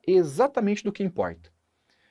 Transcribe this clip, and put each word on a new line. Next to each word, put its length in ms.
exatamente 800
do 80
que 140
importa. 440